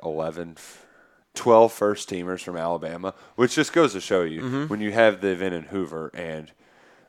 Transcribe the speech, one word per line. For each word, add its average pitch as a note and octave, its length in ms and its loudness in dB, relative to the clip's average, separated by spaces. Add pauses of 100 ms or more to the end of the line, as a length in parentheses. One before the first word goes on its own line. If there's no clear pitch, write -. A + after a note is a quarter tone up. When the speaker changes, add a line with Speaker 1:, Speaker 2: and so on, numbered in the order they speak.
Speaker 1:
eleven, E2 520 -8
f-, - 280 -20 (500)
twelve A2+ 380 8
first G#2 380 -2
teamers F2+ 320 -6
from F2+ 140 -10
Alabama, E2+ 580 -6 (220)
which A#2+ 180 2
just D#3 180 0
goes D3+ 220 4
to F#2+ 60 -6
show F#2 220 0
you D#2+ 200 -4
Speaker 2:
Mm-hmm. C3+ 240 -6
Speaker 1:
when G#2+ 140 -6
you G#2+ 120 -4
have G#2+ 280 4
the G2 80 0
event F#2 260 -2
in D#2+ 100 -8
Hoover D#2+ 500 -6
and, D#2+ 360 -10 (580)